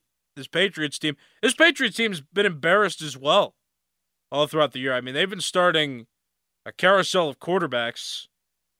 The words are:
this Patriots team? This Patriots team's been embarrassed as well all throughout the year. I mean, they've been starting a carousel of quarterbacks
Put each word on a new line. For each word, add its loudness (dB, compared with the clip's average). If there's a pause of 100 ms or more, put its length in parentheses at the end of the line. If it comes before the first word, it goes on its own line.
(360)
this -16
Patriots -2
team? -4 (240)
This 0
Patriots 2
team's -2
been -2
embarrassed 2
as -10
well 2 (760)
all 0
throughout 0
the -10
year. -2
I -2
mean, -8
they've 0
been -8
starting 0 (580)
a -16
carousel 2
of -12
quarterbacks -4 (520)